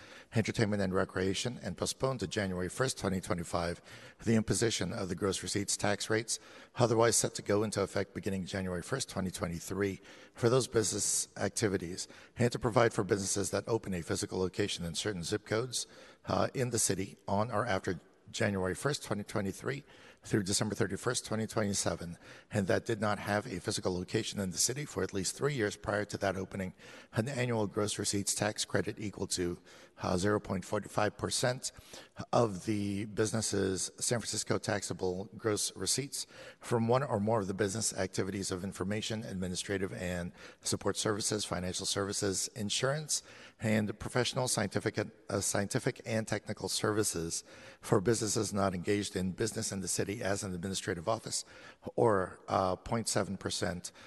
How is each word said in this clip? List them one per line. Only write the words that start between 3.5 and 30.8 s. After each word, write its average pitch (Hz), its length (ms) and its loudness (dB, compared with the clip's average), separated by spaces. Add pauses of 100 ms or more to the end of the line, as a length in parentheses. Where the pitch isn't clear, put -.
the 113 100 6
imposition 107 580 2
of 95 160 -4
the 92 60 -2
gross 95 300 0
receipts 101 320 -2
tax 101 340 0
rates, 110 300 0 (400)
otherwise 117 340 6
set - 220 2
to 107 60 -8
go 104 200 4
into 107 180 0
effect 98 320 0
beginning 95 320 -2
January 92 380 -2
first, - 260 -4
twenty 95 220 -2
twenty-three, 92 680 -2 (340)
for 120 140 4
those 120 200 6
business 101 580 2 (100)
activities, 98 680 0 (320)
and 120 140 4
to - 80 -2
provide 117 320 6
for 113 100 0
businesses 98 480 2
that 98 160 0
open 110 280 0
a 87 80 -2
physical 101 360 -2
location 92 460 0
in 82 100 -4
certain 95 300 -2
zip 104 200 -2
codes, 120 440 -2 (400)
uh, 95 260 4
in 123 160 0
the 120 80 0
city 98 380 0 (100)
on 104 240 2
or 104 160 2
after 95 320 0 (320)
January 95 460 2
first, - 280 -2
twenty 104 200 -2
twenty-three, 113 580 -2 (400)
through 107 200 2
December 101 320 2
thirty-first, 107 520 0
twenty 110 200 -2
twenty-seven, 98 680 0 (360)
and 101 140 2
that 101 180 2
did 110 160 -2
not 104 180 0
have 104 280 0
a 98 140 -6
physical 101 340 0
location 110 440 -2
in 95 120 -2
the 82 80 -6
city 135 260 2
for - 180 -4
at 95 120 -4
least 95 220 -2
three 143 180 0
years 104 220 2
prior 104 280 0
to - 140 -6
that 95 180 2
opening, 95 380 -4 (400)
an 120 140 2
annual 117 380 0
gross 104 320 0
receipts 104 360 0
tax 107 300 0
credit 101 340 0
equal 98 280 -4
to, 87 300 -2 (460)
uh, 92 140 2
zero 104 220 4
point 98 260 -4
four 104 180 -2